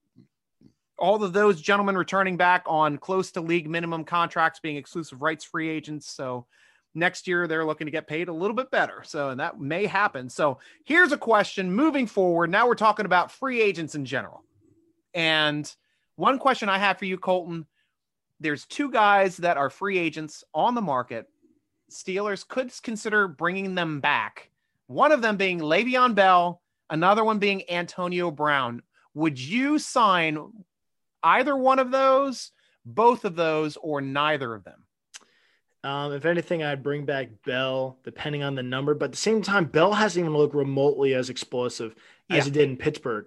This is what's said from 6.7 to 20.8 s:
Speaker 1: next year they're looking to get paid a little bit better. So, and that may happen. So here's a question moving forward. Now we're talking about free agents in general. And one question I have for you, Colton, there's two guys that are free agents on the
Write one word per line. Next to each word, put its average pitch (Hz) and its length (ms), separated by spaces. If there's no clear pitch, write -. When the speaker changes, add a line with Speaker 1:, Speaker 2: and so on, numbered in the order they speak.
Speaker 1:
next 175 320
year 175 200
they're 160 180
looking 156 220
to 147 40
get 156 160
paid 165 220
a 175 40
little 185 240
bit 254 140
better. 208 340
So, 143 260
and 127 100
that 165 200
may 165 260
happen. 170 420
So 143 300
here's 330 280
a 294 60
question 196 540
moving 269 340
forward. 175 440
Now 214 180
we're 233 60
talking 214 320
about 180 260
free 254 300
agents 170 320
in 147 100
general. 117 400
And 156 580
one 233 220
question 240 300
I 196 100
have 190 200
for 202 80
you, 185 120
Colton, 170 480
there's 147 260
two 285 240
guys 202 480
that 170 180
are 139 140
free 196 280
agents 156 540
on 196 220
the 240 80